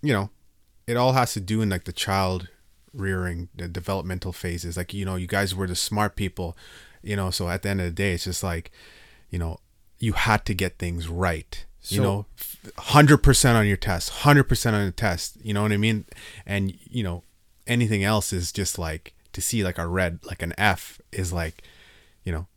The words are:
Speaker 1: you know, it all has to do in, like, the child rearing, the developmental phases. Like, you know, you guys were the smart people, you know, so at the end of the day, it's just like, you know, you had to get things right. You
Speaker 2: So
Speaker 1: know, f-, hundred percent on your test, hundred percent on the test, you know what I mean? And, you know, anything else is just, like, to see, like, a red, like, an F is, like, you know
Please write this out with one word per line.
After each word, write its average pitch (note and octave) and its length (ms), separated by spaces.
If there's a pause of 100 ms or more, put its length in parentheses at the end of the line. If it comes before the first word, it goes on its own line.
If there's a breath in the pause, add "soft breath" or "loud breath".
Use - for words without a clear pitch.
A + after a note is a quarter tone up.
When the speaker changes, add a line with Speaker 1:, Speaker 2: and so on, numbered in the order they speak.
Speaker 1:
you D3 120
know, G2 160 (580)
it A#2 100
all B2+ 160
has B2+ 200
to A2 60
do G#2+ 220
in, G#2+ 80
like, F2+ 160
the F#2 80
child F#2 540 (460)
rearing, F2+ 640
the F2 120
developmental F2+ 640
phases. E2+ 440
Like, F2+ 160
you G2+ 120
know, F#2+ 100
you F2+ 120
guys G2 280
were F#2 120
the F2+ 80
smart G#2 400
people, F2+ 400 (480 loud breath)
you G#2 120
know, F#2+ 160
so F2 180
at F#2 140
the G2+ 60
end G2 120
of F2 40
the F2 60
day, F#2+ 220
it's E2+ 120
just F#2 180
like, E2+ 280 (580 loud breath)
you F2+ 100
know, E2 200 (400)
you A2 140
had G#2+ 320
to A2 80
get F#2 240
things F2 300
right. E2+ 580 (180)
You G2+ 140
Speaker 2:
So C3 60
Speaker 1:
know, G2+ 220 (120)
f-, - 400
hundred D3+ 420
percent B2+ 380
on G#2 100
your G2 100
test, F2 320
hundred C#3+ 360
percent A#2 300
on G#2 100
the F2+ 60
test, F2+ 520
you G#2+ 100
know G2+ 80
what G#2+ 100
I G2+ 60
mean? G#2+ 280 (400 loud breath)
And, G2 320 (120)
you A#2+ 140
know, F2 200 (440)
anything A2 360
else G#2 300
is F2 180
just, - 280
like, D#2+ 340 (200)
to F#2+ 80
see, A2 220
like, F#2 140
a E2+ 100
red, F2 360
like, - 180
an E2 160
F G2 420 (120)
is, F2+ 200
like, E2 320 (600 loud breath)
you F#2 80
know E2 260